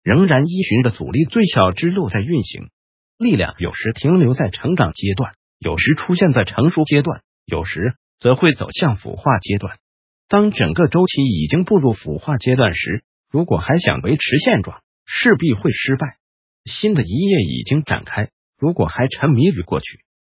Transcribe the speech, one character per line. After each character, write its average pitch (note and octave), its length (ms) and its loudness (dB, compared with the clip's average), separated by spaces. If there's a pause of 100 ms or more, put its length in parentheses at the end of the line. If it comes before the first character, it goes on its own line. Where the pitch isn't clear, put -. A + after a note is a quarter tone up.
仍 D3+ 240 4
然 C#3+ 180 4
依 F3+ 180 -4
循 A#2+ 200 2
着 A#2+ 80 2
阻 D#2+ 200 -10
力 C#3 140 0
最 A3 220 2
小 F#2+ 260 2
之 E3 180 -2
路 F3+ 180 -2
在 G2+ 120 -2
运 C3 220 -2
行。 - 280 -12 (480)
力 A3+ 180 2
量 F#2 220 -2
有 - 140 -4
时 - 200 -6
停 F3 260 2
留 B2+ 160 4
在 G2 160 -2
成 E3 260 -4
长 D#2+ 160 0
阶 G2+ 220 -4
段， - 180 -4 (260)
有 D#2+ 200 -4
时 D3+ 160 2
出 F3+ 200 -2
现 F3+ 180 4
在 A#2 120 2
成 D3 260 0
熟 D#3 140 0
阶 D3 180 2
段， D#2+ 200 -6 (220)
有 E2 200 -6
时 F#2 300 -4 (240)
则 B2+ 160 4
会 D#3 180 2
走 - 200 -8
向 B2+ 240 0
腐 - 200 -12
化 A2+ 220 0
阶 G2+ 200 -2
段。 F2+ 200 -8 (500)
当 G#3 220 4
整 - 240 -2
个 E3+ 140 2
周 F#3 180 2
期 - 160 -2
已 F2 240 0
经 F3 180 0
步 G#3 140 2
入 C3 140 2
腐 - 260 -8
化 D3 180 -4
阶 B2+ 200 0
段 G#2+ 180 2
时， - 300 -6 (260)
如 D#3 140 0
果 G2 140 0
还 C3+ 200 0
想 - 240 0
维 C3 140 0
持 C#3+ 280 -2
现 G3 180 2
状， - 200 -12 (240)
势 - 300 2
必 D3 180 0
会 G#2 160 -2
失 C3+ 260 -2
败。 D3 100 -4 (580)
新 G#3+ 300 -2
的 C3+ 80 2
一 E2+ 60 -4
页 F3 300 2
已 C2 240 -2
经 C#3+ 220 0
展 - 200 -4
开， - 260 -6 (280)
如 D#3+ 160 0
果 G2+ 120 0
还 A#2+ 220 -2
沉 C#3+ 220 0
迷 B2+ 140 4
于 C#3 180 0
过 D2 180 -4
去， - 200 -18 (220)